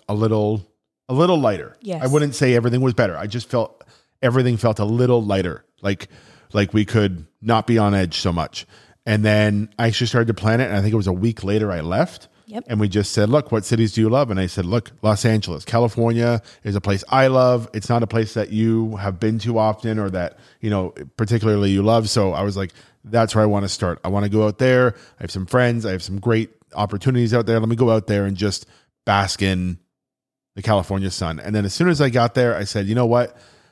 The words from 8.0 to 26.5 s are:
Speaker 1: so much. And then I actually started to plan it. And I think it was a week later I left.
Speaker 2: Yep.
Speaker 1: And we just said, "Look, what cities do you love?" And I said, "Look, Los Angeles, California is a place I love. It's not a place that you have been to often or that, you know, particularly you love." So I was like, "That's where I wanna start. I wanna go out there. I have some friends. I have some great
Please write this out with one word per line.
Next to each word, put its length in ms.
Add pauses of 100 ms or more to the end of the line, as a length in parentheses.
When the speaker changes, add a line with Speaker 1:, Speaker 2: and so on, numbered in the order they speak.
Speaker 1:
so 140
much. 340 (400)
And 180
then 440 (100)
I 100
actually 200
started 200
to 60
plan 260
it. 60
And 100
I 40
think 120
it 40
was 100
a 60
week 320
later 280
I 80
left. 480 (180)
Speaker 2:
Yep. 200
Speaker 1:
And 140
we 80
just 240
said, 160
"Look, 240
what 120
cities 280
do 80
you 100
love?" 220
And 80
I 80
said, 180
"Look, 240 (120)
Los 220
Angeles, 400
California 800 (220)
is 100
a 60
place 280
I 200
love. 440
It's 160
not 140
a 60
place 260
that 160
you 460
have 240
been 200
to 180
often 420
or 100
that, 260 (240)
you 80
know, 240 (240)
particularly 540
you 140
love." 260
So 220
I 100
was 140
like, 160 (320)
"That's 320
where 80
I 20
wanna 220
start. 340
I 60
wanna 200
go 200
out 100
there. 380 (240)
I 20
have 80
some 160
friends. 400
I 60
have 100
some 160
great 320 (240)